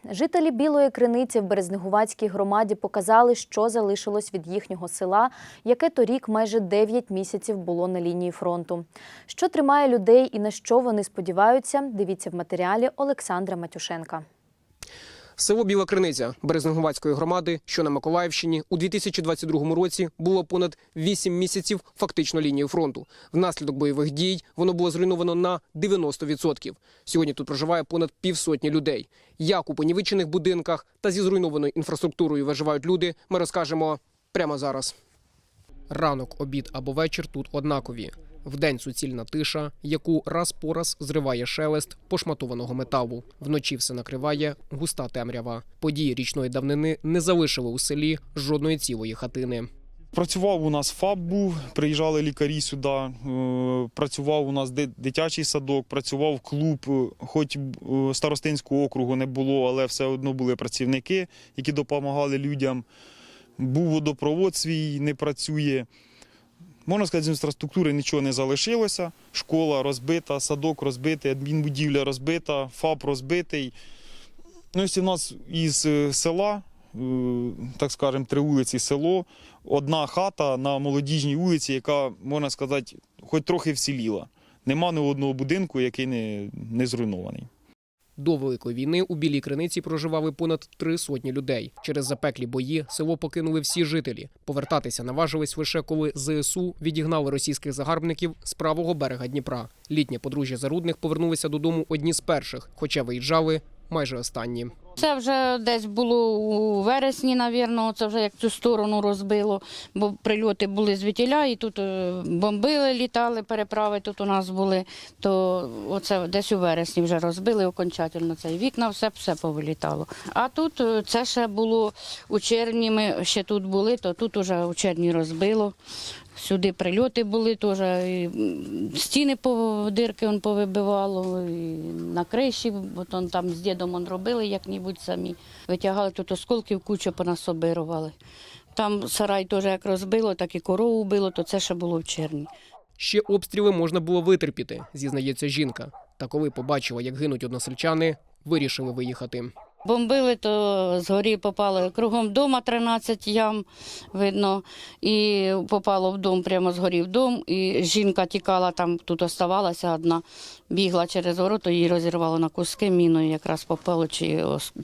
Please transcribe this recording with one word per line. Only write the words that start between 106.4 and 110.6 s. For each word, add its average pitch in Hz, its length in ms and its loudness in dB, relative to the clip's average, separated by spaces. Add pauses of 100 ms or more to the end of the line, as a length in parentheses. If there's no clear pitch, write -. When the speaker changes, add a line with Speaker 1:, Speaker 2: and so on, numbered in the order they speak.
Speaker 4:
вересні, 262 540 2
навірно, 233 580 0
це 220 140 -2
вже 214 140 0
як 208 140 0
цю 226 140 0
сторону 208 520 2
розбило, 202 600 0 (340)
бо 208 180 0 (100)
прильоти 214 440 2